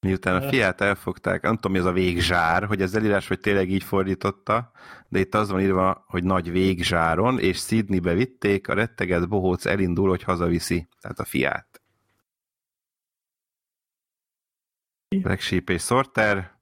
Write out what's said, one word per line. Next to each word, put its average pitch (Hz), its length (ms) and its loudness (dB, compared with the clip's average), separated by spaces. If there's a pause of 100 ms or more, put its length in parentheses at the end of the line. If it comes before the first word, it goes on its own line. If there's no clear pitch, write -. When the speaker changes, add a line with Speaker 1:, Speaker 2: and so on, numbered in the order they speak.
Speaker 1:
Miután 92 360 0
a - 20 -6
Speaker 2:
Ö. 139 40 -4
Speaker 1:
fiát 117 320 0
elfogták, 95 600 -2
nem 110 120 2
tudom, 98 180 -2
mi 95 60 2
az 90 60 2
a 90 80 2
végzsár, 87 720 2
hogy 104 180 -2
ez 92 120 -2
elírás, 107 340 0
hogy 98 120 -2
tényleg 98 300 0
így 95 120 0
fordította, 101 880 -2 (380)
de - 100 -2
itt 95 160 0
az 107 160 2
van 95 100 0
írva, 95 480 2
hogy 90 160 -4
nagy 90 260 0
végzsáron, 90 880 2
és - 200 0
Sydneybe 98 560 0
vitték, 98 540 0
a - 60 -2
retteget 90 540 -2
bohóc 92 380 0
elindul, 95 420 0
hogy 90 140 0
hazaviszi, 87 680 -2 (120)
tehát - 180 -12
a - 60 -4
fiát. - 580 -4 (3250)
Speaker 2:
Igen. 190 160 -2
Speaker 1:
Black - 160 -2
Sheep - 300 -2
és 87 120 0
Sorter. 107 800 0